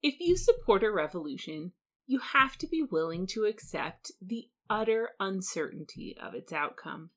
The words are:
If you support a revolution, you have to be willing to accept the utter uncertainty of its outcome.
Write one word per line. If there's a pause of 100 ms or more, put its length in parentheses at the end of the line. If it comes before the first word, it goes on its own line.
If
you
support
a
revolution, (340)
you
have
to
be
willing
to
accept (100)
the (200)
utter
uncertainty
of
its
outcome.